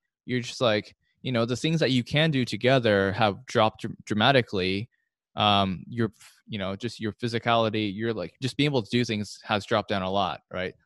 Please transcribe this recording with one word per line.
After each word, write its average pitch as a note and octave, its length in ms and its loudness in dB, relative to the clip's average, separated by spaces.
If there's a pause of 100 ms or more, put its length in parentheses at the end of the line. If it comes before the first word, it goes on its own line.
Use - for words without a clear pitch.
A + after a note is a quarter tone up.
(240)
you're B2 160 -4
just - 220 -6
like, G#2+ 320 0 (260)
you C3 120 -6
know, A#2 120 2
the A#2+ 120 -4
things D#3+ 240 0
that B2 100 2
you B2+ 120 2
can D#3 280 0
do C3 160 0
together A2 680 2
have G2+ 320 0
dropped - 380 0
dr-, G#2+ 140 -8 (100)
dramatically. G#2+ 840 2 (460)
Um, G2+ 540 2
your, A2+ 240 -4 (340)
you A2+ 120 -10
know, G2 180 -6
just A2+ 240 -8
your G#2+ 120 -6
physicality, A2 840 0
you're, A2+ 180 -4
like, F2+ 300 -8
just C3 160 -4
being C#3+ 100 2
able C3+ 140 0
to - 80 -8
do B2 120 2
things G#2+ 420 -4
has G#2 200 -2
dropped G#2+ 240 0
down G2+ 140 -2
a F#2 80 -2
lot, F#2+ 320 -2 (100)
right? F#2 220 -6 (120)